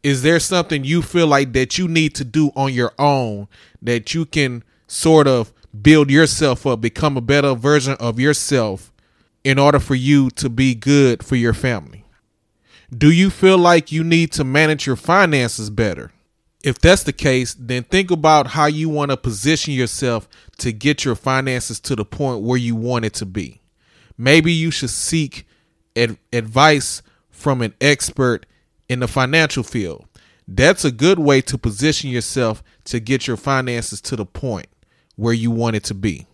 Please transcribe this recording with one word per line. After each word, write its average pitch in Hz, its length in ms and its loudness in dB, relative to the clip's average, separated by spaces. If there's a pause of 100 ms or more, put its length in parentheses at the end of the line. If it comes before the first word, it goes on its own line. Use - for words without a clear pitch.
Is 139 180 -2
there 160 200 2
something 170 440 -2
you 165 160 -2
feel 170 280 0
like 139 260 2
that 131 240 -2
you 185 100 -2
need 160 280 0
to 147 80 -6
do 143 300 0
on 135 200 -2
your 120 240 -2
own 120 500 0 (320)
that 117 320 -4
you 165 140 -2
can 127 380 -4 (220)
sort 156 400 4
of 123 240 0 (300)
build 147 300 6
yourself 147 560 2
up, 117 160 -2
become 139 340 -2
a 123 60 -4
better 139 320 2
version 139 460 0
of 117 200 -4
yourself 131 720 -2 (500)
in 135 160 0
order 143 200 4
for 135 160 -2
you 131 360 4
to 139 200 -6
be 131 240 0
good 135 500 2
for 131 120 -4
your 117 180 0
family? 98 500 -6 (920)
Do 147 140 6
you 185 200 4
feel 190 260 4
like 175 360 4
you 160 120 -2
need 165 280 2
to 151 120 -4
manage 147 420 0
your 131 100 -2
finances 135 760 0
better? 104 420 -4 (500)
If 135 160 -2
that's 180 260 4
the 143 100 -4
case, 127 440 -2
then 123 260 -8
think 185 260 -2
about 156 380 4
how 147 180 0
you 156 240 -2
want 143 220 -2
to 127 40 -2
position 135 560 -4
yourself 123 560 -4 (300)
to 123 140 -6
get 135 320 -2
your 123 100 -2
finances 131 680 -4
to 135 160 -6
the 107 80 -4
point 123 380 -6
where 123 160 0
you 117 180 -2
want 117 300 -4
it 104 80 -6
to 104 120 -8
be. 92 360 -10 (560)
Maybe 156 340 4
you 160 180 0
should 127 200 -6
seek - 560 -4 (500)
ad-, 117 220 -2 (160)
advice 131 680 2 (300)
from 131 320 -2
an 107 180 -4
expert 131 640 0 (460)
in 123 100 -4
the 123 80 -4
financial 139 540 0
field. 95 420 -8 (420)
That's 135 380 2
a 147 60 2
good 151 280 2
way 143 240 4
to - 140 -6
position 127 540 -4
yourself 120 520 -4 (220)
to 120 160 -6
get 123 260 -4
your 117 120 -4
finances 123 640 -4
to - 140 -8
the 104 100 -8
point 113 400 -8 (500)
where 113 160 -2
you 117 180 0
want 113 260 -2
it 104 80 -6
to 107 100 -8
be. 98 400 -6